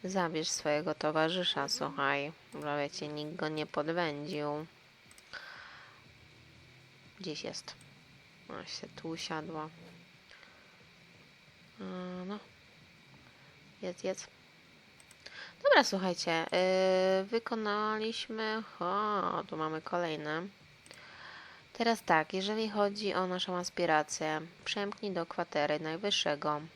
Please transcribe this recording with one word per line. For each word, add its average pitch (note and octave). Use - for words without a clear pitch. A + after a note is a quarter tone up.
Zabierz F3
swojego D#3
towarzysza, D#3+
słuchaj. C#3+
Bo D3
wiecie, D3
nikt D3+
go D#3
nie D#3
podwędził. D3+
Gdzieś E3+
jest. -
O, -
się -
tu -
usiadła. D#3+
A, G3+
no. G3+
Jedz, F3+
jedz. F#3+
Dobra, B4+
słuchajcie, F3
yy, F#3+
wykonaliśmy, A3
o, F#3+
tu D#3+
mamy D#3
kolejne. D#3+
Teraz A3+
tak, D#3+
jeżeli G#3
chodzi G3+
o F#3
naszą F3+
aspirację, D#3
przemknij G3+
do E3+
kwatery D3+
najwyższego. D#3